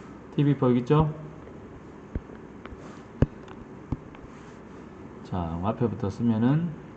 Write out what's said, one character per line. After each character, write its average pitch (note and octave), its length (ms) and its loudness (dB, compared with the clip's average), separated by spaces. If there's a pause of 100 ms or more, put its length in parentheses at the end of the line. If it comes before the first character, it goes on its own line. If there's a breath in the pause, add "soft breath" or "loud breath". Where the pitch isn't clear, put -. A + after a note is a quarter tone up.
(360 loud breath)
티비 C#3+ 200 6
포 C3 140 6
여기 B2 100 8
있죠? D3+ 320 6 (4000 loud breath)
자, E2+ 400 -2
앞에부터 G#2 460 0
쓰면은 A#2+ 600 4 (260)